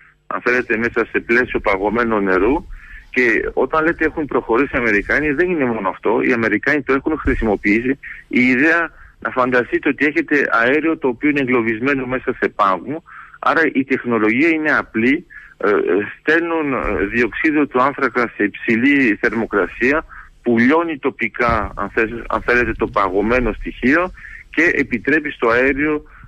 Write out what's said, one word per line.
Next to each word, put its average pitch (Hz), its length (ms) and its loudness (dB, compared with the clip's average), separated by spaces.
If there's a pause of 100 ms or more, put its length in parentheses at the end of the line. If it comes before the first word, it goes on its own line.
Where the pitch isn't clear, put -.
(260)
αν - 140 -6
θέλετε, 123 360 0
μέσα 113 340 -2
σε 107 100 -2
πλαίσιο 117 400 0
παγωμένο 104 600 0
νερού. 98 460 2 (440)
Και 120 420 0
όταν 156 320 0
λέτε 165 200 0
έχουν 156 200 -2
προχωρήσει 127 500 0
οι 143 40 0
Αμερικάνοι, 117 520 0
δεν 175 200 0
είναι 156 140 0
μόνο 110 240 -2
αυτό. 104 340 0
Οι 131 100 2
Αμερικάνοι 117 500 0
το 135 100 -2
έχουν 147 260 0
χρησιμοποιήσει. 117 800 0 (300)
Η - 120 0
ιδέα 151 500 2 (280)
να 113 120 -6
φανταστείτε 127 580 0
ότι 139 180 0
έχετε 151 440 0
αέριο 147 480 2
το 139 100 -2
οποίο 123 200 -2
είναι 143 120 0
εγκλωβισμένο 123 680 0
μέσα 127 340 -4
σε 101 80 0
πάγου, 101 540 -2 (360)
άρα 143 220 2 (120)
η 135 120 0
τεχνολογία 120 640 0
είναι 156 280 2
απλή. 120 500 0 (300)
Ε, - 120 0
ε, 104 60 4 (460)
στέλνουν, 165 520 0
ε, 92 320 -2
διοξείδιο 123 640 0
του 127 160 0
άνθρακα 127 540 0
σε 104 80 0
υψηλή 120 760 2
θερμοκρασία, 113 840 0 (380)
που 120 160 2
λιώνει 151 400 2
τοπικά, 117 760 -2
αν 98 200 -6
θες-, 113 340 -2
αν 107 140 -4
θέλετε, 120 300 0
το 110 140 -2
παγωμένο 107 680 0
στοιχείο 156 600 -2 (380)
και 165 240 2
επιτρέπει 139 560 -2
στο 120 180 -2
αέριο 139 540 0 (260)